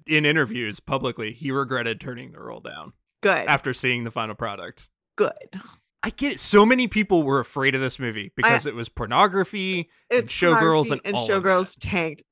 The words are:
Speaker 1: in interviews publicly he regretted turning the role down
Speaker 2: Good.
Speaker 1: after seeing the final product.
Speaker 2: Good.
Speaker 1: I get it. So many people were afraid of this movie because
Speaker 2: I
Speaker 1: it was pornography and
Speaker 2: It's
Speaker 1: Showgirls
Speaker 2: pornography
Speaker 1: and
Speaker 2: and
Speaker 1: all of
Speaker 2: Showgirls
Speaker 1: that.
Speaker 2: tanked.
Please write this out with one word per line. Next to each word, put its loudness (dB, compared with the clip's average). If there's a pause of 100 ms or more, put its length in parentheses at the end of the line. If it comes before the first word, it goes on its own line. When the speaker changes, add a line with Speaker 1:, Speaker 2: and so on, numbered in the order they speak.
Speaker 1:
in 2
interviews 0
publicly -4
he -8
regretted -2
turning -14
the -20
role -14
down -16 (280)
Speaker 2:
Good. 2
Speaker 1:
after 0
seeing -2
the -8
final -6
product. -10 (280)
Speaker 2:
Good. 0 (720)
Speaker 1:
I -4
get -4
it. -8
So 6
many 4
people 2
were 2
afraid 0
of 0
this -4
movie -6
because 2
Speaker 2:
I -2
Speaker 1:
it -8
was -8
pornography 0 (200)
and 2
Speaker 2:
It's -10
Speaker 1:
Showgirls 4
Speaker 2:
pornography -2
Speaker 1:
and -4
Speaker 2:
and -4
Speaker 1:
all -2
of -4
Speaker 2:
Showgirls 2
Speaker 1:
that. -20
Speaker 2:
tanked. -4